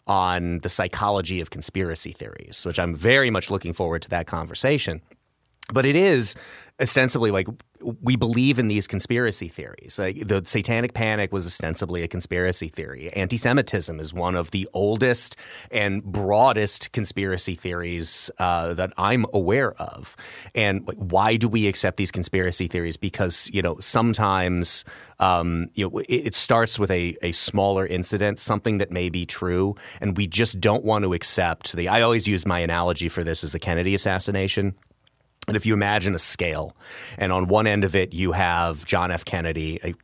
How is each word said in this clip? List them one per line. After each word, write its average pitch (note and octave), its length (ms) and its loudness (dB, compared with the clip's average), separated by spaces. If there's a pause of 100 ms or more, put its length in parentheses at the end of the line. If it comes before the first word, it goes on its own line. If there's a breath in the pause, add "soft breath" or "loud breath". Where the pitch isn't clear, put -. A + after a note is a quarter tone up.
on F2+ 520 0
the G2+ 100 -4
psychology F#2+ 720 -2
of D#2+ 80 -8
conspiracy - 640 -6
theories, - 540 -8
which F2 120 -4
I'm F2 160 0
very A#2+ 360 4
much G2 200 0
looking F#2 220 -2
forward E2 300 -2
to - 80 -10
that E2+ 160 -2
conversation. E2+ 720 -2 (720)
But C3 140 4
it C#3+ 100 4
is E3 380 4 (460 loud breath)
ostensibly, B2+ 500 4
like, F#2+ 160 2 (540)
we B2 160 2
believe B2 420 2
in A#2+ 80 2
these G#2 220 0
conspiracy A2 580 -2
theories. - 520 -12
Like, G2 280 -4
the G2 180 2
Satanic A#2 480 0
Panic G#2+ 400 0
was F#2 140 -2
ostensibly E2+ 560 -2
a E2+ 60 -4
conspiracy F2+ 600 -2
theory. D2 440 -12
Anti-Semitism G2 880 0
is D#2 120 -8
one F2+ 220 -2
of E2+ 160 -2
the F#2+ 220 -4
oldest A2 640 2 (340 loud breath)
and G2+ 320 0
broadest G#2 880 2
conspiracy F#2+ 640 -2
theories, F2 760 -2 (100)
uh, F2 360 0
that F#2 240 -4
I'm G#2+ 340 2
aware G#2+ 420 2
of. - 420 -12 (380 loud breath)
And, G2+ 340 2
like, - 100 -8
why G2+ 380 2
do A#2 120 2
we G#2+ 200 2
accept F#2+ 280 2
these G2 140 0
conspiracy F#2 560 -2
theories? E2+ 300 -4
Because, F#2 560 -2
you G2 100 0
know, E2+ 160 0
sometimes, F#2+ 1040 2 (360 loud breath)
um, F2 540 2
you G2 140 -2
know, - 100 -6
it, - 100 -6
it B2 260 0
starts A#2 420 2
with G2 140 0
a, F2 320 0
a F2 80 -2
smaller G2 560 2
incident, F#2+ 540 0
something G#2 380 0
that F#2+ 120 -2
may F2+ 200 -2
be F2 160 -4
true, F#2+ 500 -2 (240 loud breath)
and F#2+ 160 -2
we G2+ 100 0
just F#2+ 340 0
don't G#2+ 240 2
want G#2+ 200 2
to F#2 100 0
accept E2+ 600 0
the, F2 120 -2
I A2+ 140 6
always A#2 240 4
use G2 180 2
my F2+ 140 0
analogy E2+ 500 0
for F2 140 -4
this E2 220 -2
as D2+ 80 -4
the D#2+ 80 -4
Kennedy F2+ 340 0
assassination. G2 800 0 (720)
And G#2 80 0
if G#2+ 100 -2
you A2 80 4
imagine G2+ 400 2
a E2+ 60 2
scale, D#2 560 2 (420 loud breath)
and F#2 140 0
on F#2 160 2
one G#2+ 180 6
end G#2 160 2
of F#2+ 140 2
it F#2 180 0
you F2+ 160 0
have E2+ 540 0
John F2+ 260 0
F. E2+ 140 -4
Kennedy, D#2+ 580 -4
a F2 100 -6 (120)